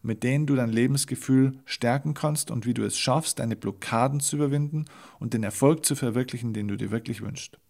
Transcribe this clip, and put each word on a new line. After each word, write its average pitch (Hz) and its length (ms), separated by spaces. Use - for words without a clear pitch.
mit 110 220
denen 143 220
du 143 100
dein 120 140
Lebensgefühl 131 960
stärken 139 480
kannst 151 380
und 110 140
wie 120 80
du 110 100
es - 140
schaffst, 143 420
deine 117 160
Blockaden 120 640
zu 143 180
überwinden 147 480
und 110 140
den 110 100
Erfolg 143 420
zu 139 100
verwirklichen, 120 580
den 104 140
du 101 80
dir 104 160
wirklich 117 300
wünschst. - 380